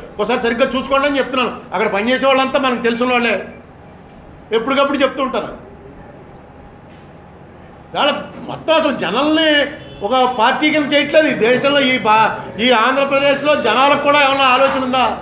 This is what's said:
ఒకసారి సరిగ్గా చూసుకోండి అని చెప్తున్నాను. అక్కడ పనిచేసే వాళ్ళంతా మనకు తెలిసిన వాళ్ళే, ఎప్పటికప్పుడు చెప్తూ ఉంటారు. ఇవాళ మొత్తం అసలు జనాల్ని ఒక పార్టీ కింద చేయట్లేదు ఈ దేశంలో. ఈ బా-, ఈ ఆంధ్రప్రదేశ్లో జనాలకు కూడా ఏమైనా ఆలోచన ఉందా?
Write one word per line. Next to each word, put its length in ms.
ఒకసారి 280
సరిగ్గా 300
చూసుకోండి 340
అని 120
చెప్తున్నాను. 320
అక్కడ 220
పనిచేసే 320
వాళ్ళంతా 380
మనకు 200
తెలిసిన 280
వాళ్ళే, 200
ఎప్పటికప్పుడు 460
చెప్తూ 240
ఉంటారు. 240
ఇవాళ 180
మొత్తం 300
అసలు 220
జనాల్ని 480
ఒక 80
పార్టీ 360
కింద 180
చేయట్లేదు 400
ఈ 20
దేశంలో. 320
ఈ 20
బా-, 240
ఈ 40
ఆంధ్రప్రదేశ్లో 680
జనాలకు 400
కూడా 200
ఏమైనా 280
ఆలోచన 340
ఉందా? 160